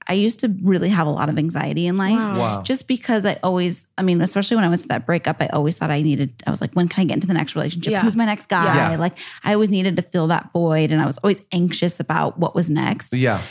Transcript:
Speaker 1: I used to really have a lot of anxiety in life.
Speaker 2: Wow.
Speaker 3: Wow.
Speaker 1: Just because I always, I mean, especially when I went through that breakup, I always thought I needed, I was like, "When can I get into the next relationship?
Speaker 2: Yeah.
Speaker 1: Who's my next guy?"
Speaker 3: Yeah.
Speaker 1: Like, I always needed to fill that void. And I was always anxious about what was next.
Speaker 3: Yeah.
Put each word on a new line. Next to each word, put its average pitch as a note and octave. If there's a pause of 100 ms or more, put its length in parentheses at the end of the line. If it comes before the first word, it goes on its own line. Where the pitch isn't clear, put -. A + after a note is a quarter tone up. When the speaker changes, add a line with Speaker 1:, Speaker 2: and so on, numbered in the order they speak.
Speaker 1:
I F3+
used G#3
to G#3+
really F3+
have E3
a -
lot D3
of D3+
anxiety D#3
in F#3
life. G3+
Speaker 2:
Wow. A3
Speaker 3:
Wow. G#2+
Speaker 1:
Just C4
because A3+
I F#3+
always, F3+ (100)
I F#3+
mean, F3
especially G3
when G#3+
I E3+
went F3
through -
that A2+
breakup, E3
I -
always D3+
thought D#3
I D3
needed, C#3 (140)
I D#3
was -
like, -
"When F3
can F#3+
I F3+
get -
into -
the F3+
next D#3
relationship? D#3+
Speaker 2:
Yeah. G3
Speaker 1:
Who's A3
my A3+
next G#3
guy?" E3
Speaker 3:
Yeah. E3
Speaker 1:
Like, E3+ (260)
I G#3
always G#3
needed F#3
to F3
fill D#3+
that -
void. D#3+
And D#3
I C#3+
was -
always G3 (100)
anxious F3
about D#3
what E3
was E3+
next. C3
Speaker 3:
Yeah. A#2